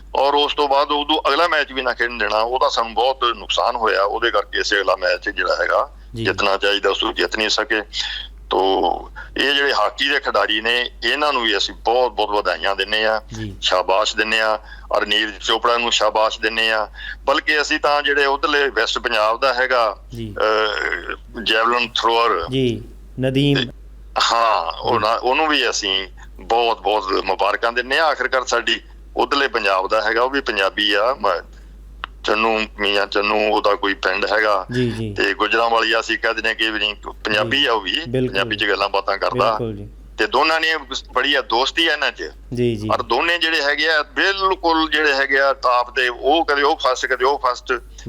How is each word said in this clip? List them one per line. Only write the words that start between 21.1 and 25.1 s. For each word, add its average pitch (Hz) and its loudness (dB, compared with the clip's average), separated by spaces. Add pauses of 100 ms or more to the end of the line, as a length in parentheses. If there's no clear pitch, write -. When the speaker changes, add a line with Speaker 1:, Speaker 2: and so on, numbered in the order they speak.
Speaker 1:
ਜੈਵਲਿਨ 113 2
ਥਰੋਅਰ 110 2
Speaker 2:
ਜੀ, 120 0 (360)
ਨਦੀਮ। 135 2
Speaker 1:
ਤੇ - -2 (600)
ਹਾਂ, 104 0
ਉਹ 117 0
ਨਾ, 107 2